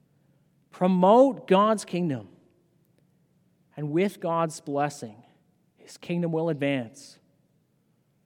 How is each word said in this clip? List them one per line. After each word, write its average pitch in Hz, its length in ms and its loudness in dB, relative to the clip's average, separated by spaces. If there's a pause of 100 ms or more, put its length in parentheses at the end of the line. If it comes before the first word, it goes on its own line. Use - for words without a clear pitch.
(720)
promote 190 760 4
God's 202 400 2
kingdom. 147 420 -6 (1500)
And 147 140 -8
with 190 280 -2
God's 165 400 -2
blessing, 139 560 -6 (600)
his - 200 -20
kingdom 175 360 -4
will 165 180 -2
advance. 139 680 -6 (1080)